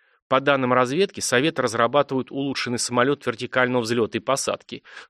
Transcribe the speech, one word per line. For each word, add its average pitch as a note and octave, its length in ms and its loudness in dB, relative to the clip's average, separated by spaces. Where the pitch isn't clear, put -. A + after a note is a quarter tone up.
По C3 140 2
данным C3+ 320 2
разведки, C3 460 0
Советы C#3+ 420 0
разрабатывают B2 680 0
улучшенный C3+ 480 -4
самолёт B2+ 480 0
вертикального B2 560 -2
взлёта A2+ 340 -2
и G#2+ 40 -2
посадки. - 600 -4